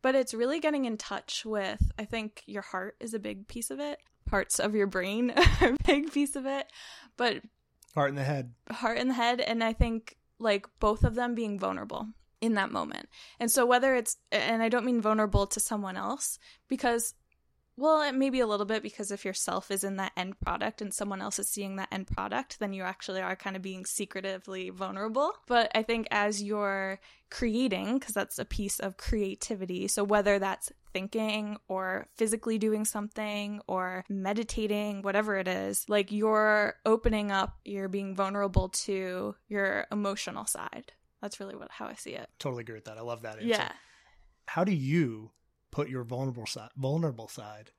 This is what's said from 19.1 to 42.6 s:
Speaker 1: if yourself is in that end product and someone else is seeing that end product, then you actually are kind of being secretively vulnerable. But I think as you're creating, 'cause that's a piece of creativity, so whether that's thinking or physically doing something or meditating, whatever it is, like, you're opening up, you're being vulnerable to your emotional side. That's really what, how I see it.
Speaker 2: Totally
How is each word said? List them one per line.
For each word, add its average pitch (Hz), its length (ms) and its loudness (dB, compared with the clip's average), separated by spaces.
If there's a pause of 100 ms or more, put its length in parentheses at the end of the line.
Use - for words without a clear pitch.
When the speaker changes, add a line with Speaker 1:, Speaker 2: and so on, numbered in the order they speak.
Speaker 1:
if 202 120 -8
yourself 190 480 -4
is 196 140 -2
in 196 120 -4
that 190 200 -4
end 185 240 -6
product 208 400 -4
and 196 120 -6
someone 202 280 -4
else 196 180 -4
is 202 80 -2
seeing 190 300 -6
that 190 160 -6
end 190 140 -6
product, 214 520 -4
then 202 140 -4
you 190 100 -8
actually 185 380 -6
are 185 160 -4
kind 190 180 -8
of 190 60 -8
being 185 240 -8
secretively 190 840 -6
vulnerable. 202 600 -2 (160)
But 240 260 4
I 220 100 2
think 226 280 0
as 208 320 2
you're 196 560 -2 (300)
creating, 233 680 2
'cause 220 140 -8
that's - 240 -2
a - 80 -4
piece - 340 -2
of 190 180 -4
creativity, 196 920 -2
so 202 160 0
whether 202 340 4
that's 190 340 -2 (200)
thinking 208 680 -4 (120)
or 190 440 -2
physically 226 460 0
doing 214 260 2
something 208 840 -4
or 185 420 -2
meditating, 208 920 0
whatever 202 360 2
it 185 100 -2
is, 190 420 -2
like, 202 220 4
you're 214 640 4 (100)
opening 220 460 4
up, 190 340 0
you're 196 240 -6
being 196 240 -4
vulnerable 196 560 2
to 190 680 -4 (120)
your 202 440 0
emotional 208 540 -4
side. - 460 -8 (300)
That's 202 180 -10
really 196 160 -10
what, - 160 -16
how - 160 -12
I - 80 -12
see - 180 -14
it. - 240 -12
Speaker 2:
Totally 123 240 -6